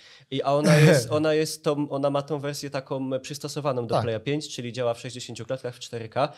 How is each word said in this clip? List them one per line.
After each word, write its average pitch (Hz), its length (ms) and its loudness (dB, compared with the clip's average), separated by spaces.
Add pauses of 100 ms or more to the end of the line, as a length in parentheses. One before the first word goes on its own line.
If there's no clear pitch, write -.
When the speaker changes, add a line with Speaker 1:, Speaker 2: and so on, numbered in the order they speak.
(300)
Speaker 1:
i, 135 120 -2
a 139 100 0
ona 147 240 6
jest, 147 340 8
Speaker 2:
<laughs> 151 80 2
Speaker 1:
ona 156 160 2
jest 156 300 -2
tą, 147 260 0
ona 139 200 0
ma 147 120 0
tą 147 160 -6
wersję 143 320 -8
taką 135 500 -4
przystosowaną 139 680 -4
do 123 80 -2
Speaker 2:
Tak. 127 100 2
Speaker 1:
Playa 113 160 -2
pięć, 147 340 -4
czyli 120 180 -8
działa 120 220 -2
w - 60 -10
sześćdziesięciu 120 460 -12
klatkach 127 280 -6
w - 40 -20
cztery 113 300 -12
K 131 300 0